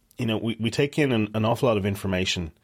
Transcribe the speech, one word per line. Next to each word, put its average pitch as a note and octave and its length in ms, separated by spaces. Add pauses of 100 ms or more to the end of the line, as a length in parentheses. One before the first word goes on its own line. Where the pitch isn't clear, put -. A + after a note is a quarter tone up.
(180)
you B2 80
know, A2 140
we, A2+ 200
we A#2 120
take C#3+ 260
in C#3+ 140
an, G#2+ 240
an A2 100
awful A#2+ 240
lot G#2+ 80
of F#2+ 80
information. F#2 640 (120)